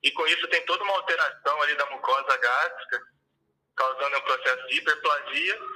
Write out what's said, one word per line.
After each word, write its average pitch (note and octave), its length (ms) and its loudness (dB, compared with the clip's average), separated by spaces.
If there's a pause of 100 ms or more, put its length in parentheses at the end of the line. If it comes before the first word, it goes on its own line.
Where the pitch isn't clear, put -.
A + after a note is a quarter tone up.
E C#3+ 100 2
com D#3 140 -2
isso E3+ 220 0
tem E3+ 160 2
toda - 200 0
uma G3 100 0
alteração E3 680 0
ali D3 120 2
da C#3+ 120 0
mucosa C3+ 500 0
gástrica, B2+ 640 0 (760)
causando C3 400 0
um C3+ 60 0
processo C3 460 0
de - 80 -2
hiperplasia D3+ 840 0 (160)